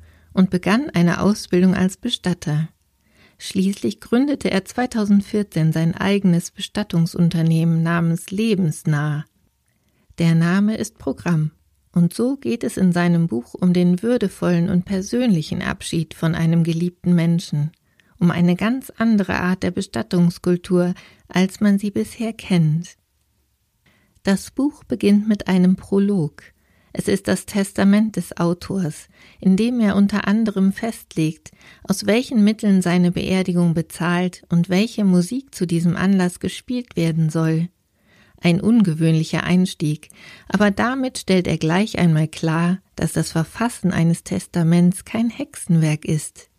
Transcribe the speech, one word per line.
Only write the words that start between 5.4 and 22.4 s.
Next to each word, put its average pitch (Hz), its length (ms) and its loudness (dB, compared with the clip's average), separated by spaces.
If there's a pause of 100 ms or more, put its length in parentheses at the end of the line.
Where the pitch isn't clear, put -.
sein 165 220 -2
eigenes 190 560 0
Bestattungsunternehmen 165 1300 0
namens 165 480 -2
Lebensnah. 156 960 -2 (920)
Der 165 160 4
Name 190 420 2
ist - 220 -8
Programm. 160 500 -2 (420)
Und 170 220 2
so 254 240 -2
geht 233 260 -4
es 254 140 -6
in 185 140 4
seinem 175 340 2
Buch 233 300 -6
um 180 180 2
den 180 300 2
würdevollen 180 680 0
und 180 160 0
persönlichen 196 800 -2
Abschied - 500 -6
von 165 220 -2
einem 165 280 2
geliebten 175 520 0
Menschen, 165 560 0 (480)
um - 100 4
eine 175 260 2
ganz 233 400 -4
andere 208 440 0
Art 185 240 -2
der 180 80 -2
Bestattungskultur, 175 1200 0 (340)
als 185 340 -2
man 202 180 4
sie 208 100 -6
bisher 220 420 -6
kennt. 170 580 0 (1300)